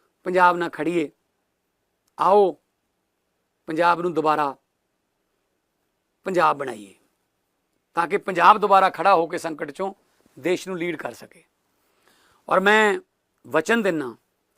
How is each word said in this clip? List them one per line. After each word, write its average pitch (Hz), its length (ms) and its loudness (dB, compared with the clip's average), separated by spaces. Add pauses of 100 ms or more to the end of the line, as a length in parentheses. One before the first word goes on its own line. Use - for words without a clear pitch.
(260)
ਪੰਜਾਬ 180 300 4
ਨਾਲ 170 140 -6
ਖੜੀਏ, 156 400 -4 (1080)
ਆਓ 185 340 4 (1160)
ਪੰਜਾਬ 170 320 0
ਨੂੰ 175 140 -4
ਦੁਬਾਰਾ 151 400 0 (1700)
ਪੰਜਾਬ 160 320 0
ਬਣਾਈਏ, 110 360 -12 (1000)
ਤਾਂ 170 120 -2
ਕਿ 190 100 -4
ਪੰਜਾਬ 185 400 4
ਦੁਬਾਰਾ 190 320 4
ਖੜਾ 185 240 2
ਹੋ 165 120 2
ਕੇ 160 120 -8
ਸੰਕਟ 160 320 -10
ਚੋਂ 190 220 -8 (440)
ਦੇਸ਼ 165 320 -4
ਨੂੰ 185 100 -8
ਲੀਡ 170 180 -6
ਕਰ 127 180 -12
ਸਕੇ। 104 300 -20 (1040)
ਔਰ 180 120 0
ਮੈਂ 202 380 2 (460)
ਵਚਨ 160 380 -2
ਦਿੰਦਾ 151 320 -4 (440)